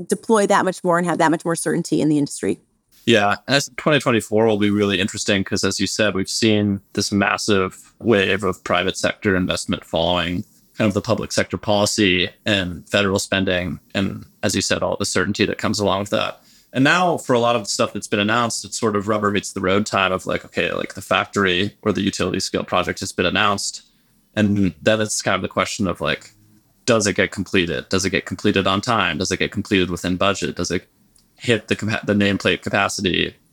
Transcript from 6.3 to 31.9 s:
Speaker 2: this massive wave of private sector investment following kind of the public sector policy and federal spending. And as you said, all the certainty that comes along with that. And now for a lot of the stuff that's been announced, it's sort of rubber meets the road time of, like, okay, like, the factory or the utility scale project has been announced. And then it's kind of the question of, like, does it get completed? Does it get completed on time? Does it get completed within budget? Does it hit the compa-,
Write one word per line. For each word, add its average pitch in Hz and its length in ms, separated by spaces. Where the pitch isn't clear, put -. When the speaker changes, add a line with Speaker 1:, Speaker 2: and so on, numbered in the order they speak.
Speaker 2:
this - 180
massive 98 880
wave 98 460
of 92 180
private 90 320
sector - 400
investment 90 480
following 87 600
kind 110 100
of 98 60
the 101 80
public - 320
sector 98 240
policy 101 720
and 90 440
federal 101 300
spending. 92 600
And 98 300
as 95 140
you 95 60
said, 90 200
all 92 140
the 101 100
certainty 95 400
that 90 120
comes 104 240
along 95 180
with 101 120
that. 101 280
And 131 120
now 170 340
for - 160
a 120 60
lot 120 180
of 107 60
the - 60
stuff 117 220
that's 104 160
been 107 120
announced, 110 440
it's - 160
sort 110 160
of 101 140
rubber 107 220
meets 98 200
the 98 80
road 98 260
time 95 280
of, 90 120
like, - 200
okay, 85 260
like, - 240
the 90 60
factory 98 840
or 104 80
the 92 100
utility 98 380
scale - 240
project 90 380
has 98 100
been 92 160
announced. 101 560
And 101 480
then 110 200
it's - 200
kind 101 140
of 95 80
the 104 60
question 95 380
of, 87 140
like, 73 300
does 113 200
it 95 100
get 95 160
completed? 85 580
Does 95 140
it 95 60
get 87 160
completed 98 400
on 95 160
time? 90 380
Does 92 120
it 90 60
get - 140
completed 92 400
within 90 260
budget? 95 380
Does 87 160
it 90 160
hit - 320
the 104 80
compa-, 107 300